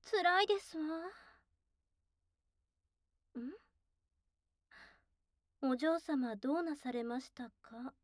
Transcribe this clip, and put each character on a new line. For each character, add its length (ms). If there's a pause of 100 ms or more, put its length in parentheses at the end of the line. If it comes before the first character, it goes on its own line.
つ 200
ら 200
い 60
で 120
す 180
わ。 60 (2500)
ん？ 140 (2250)
「お 60
嬢 200
様 380
ど 200
う 80
な 120
さ 160
れ 140
ま 160
し 100
た 140 (160)
か？」 320 (100)